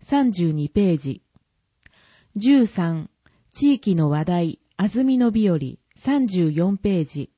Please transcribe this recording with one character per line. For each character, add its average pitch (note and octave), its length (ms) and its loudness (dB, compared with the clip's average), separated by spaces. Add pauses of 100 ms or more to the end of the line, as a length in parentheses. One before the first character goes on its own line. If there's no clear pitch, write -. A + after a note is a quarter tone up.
三 C#4 320 0
十 F3 180 -2
二 D3+ 200 -4
ペ G3 240 2
ー D3+ 40 -2
ジ。 C#3 240 -8 (1120)
十 B3+ 280 4
三、 E3 460 -4 (420)
地 C#4+ 220 2
域 G#3 200 -2
の D#3 140 2
話 D3+ 160 0
題、 F3 360 -2 (180)
安 G#3 260 -2
曇 C4 140 2
野 A#3+ 120 2
日 G#3 200 0
和。 E3 80 2 (360)
三 C4+ 320 -2
十 F3+ 240 0
四 F3+ 280 -2
ペ F#3+ 240 -2
ー - 20 -2
ジ。 C#3+ 340 -12